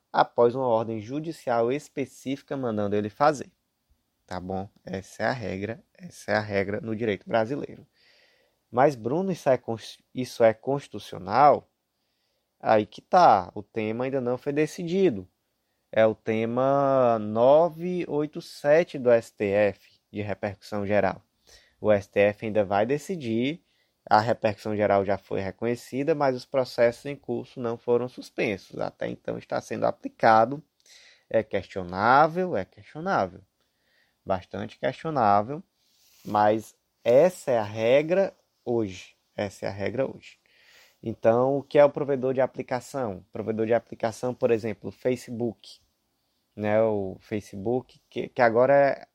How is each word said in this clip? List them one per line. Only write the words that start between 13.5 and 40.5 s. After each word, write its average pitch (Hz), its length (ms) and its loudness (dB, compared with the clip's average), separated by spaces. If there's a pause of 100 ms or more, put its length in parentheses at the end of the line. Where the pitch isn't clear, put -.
o 104 80 -10
tema 110 440 -6
ainda 135 160 -4
não 123 160 -2
foi 143 160 -8
decidido. 156 760 -2 (640)
É 110 140 4
o 110 100 2
tema 127 1040 0
nove 156 880 2
oito 151 340 -4
sete 151 560 0
do 123 140 4
S 117 220 2
T 107 120 -4
F, 101 540 0 (100)
de 101 120 -8
repercussão 104 640 -6
geral. 98 360 2 (600)
O 107 100 2
S 101 160 2
T - 120 -2
F 101 260 2
ainda 104 180 0
vai 101 220 2
decidir, 139 760 -4 (480)
a 107 100 6
repercussão 110 560 -2
geral 101 280 2
já 98 140 0
foi 104 240 -8
reconhecida, 120 720 -4
mas 139 200 0
os 123 100 -12
processos 123 600 -2
em 143 100 -10
curso 123 440 -10
não 117 180 -6
foram 120 300 0
suspensos. - 720 -6
Até - 280 -6
então 120 300 -8
está 123 220 -6
sendo 110 260 -6
aplicado, 117 800 2 (640)
é 110 140 0
questionável, 120 1120 0
é 95 80 -2
questionável. 107 800 -6 (840)
Bastante 95 540 -8
questionável, 131 840 0 (600)
mas 107 520 0 (280)
essa 143 480 2
é 120 60 2
a 107 60 -2
regra 135 720 0 (280)
hoje. 110 520 -6 (200)
Essa 104 300 -8
é 107 40 -4
a - 20 -8
regra 101 340 -4
hoje. - 340 -16 (640)